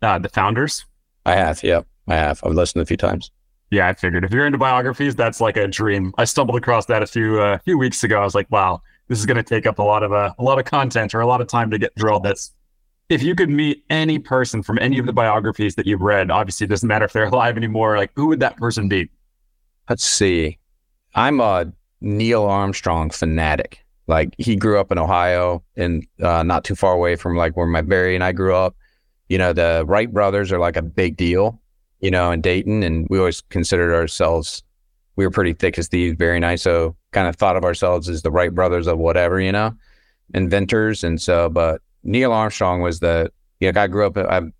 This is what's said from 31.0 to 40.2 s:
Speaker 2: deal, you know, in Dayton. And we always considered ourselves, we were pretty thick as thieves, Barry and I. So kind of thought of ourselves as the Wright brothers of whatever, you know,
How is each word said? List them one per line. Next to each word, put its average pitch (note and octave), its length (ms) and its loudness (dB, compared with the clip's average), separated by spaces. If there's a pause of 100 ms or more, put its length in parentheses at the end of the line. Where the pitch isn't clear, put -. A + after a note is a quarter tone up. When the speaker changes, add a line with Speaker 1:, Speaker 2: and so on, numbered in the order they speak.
Speaker 2:
deal, F#2 440 0 (380)
you F#2+ 140 -2
know, F2+ 180 2
in E2+ 100 -2
Dayton. F#2+ 440 0
And E2 260 -2
we F#2+ 80 2
always F2+ 220 0
considered F2 520 0
ourselves, E2 720 0 (540)
we G2 100 2
were F#2 60 -2
pretty F2 220 0
thick E2+ 220 -2
as D#2+ 120 -4
thieves, F2 260 0
Barry E2+ 220 2
and E2+ 100 0
I. F2 80 0
So E2+ 400 0 (160)
kind F#2+ 160 0
of E2 80 -2
thought F#2 220 2
of F2+ 80 -2
ourselves F2 440 0
as E2 140 -6
the E2 80 -2
Wright F2 240 2
brothers F2 320 0
of E2+ 120 0
whatever, F2 420 2
you F#2+ 100 0
know, G#2+ 240 -2 (600)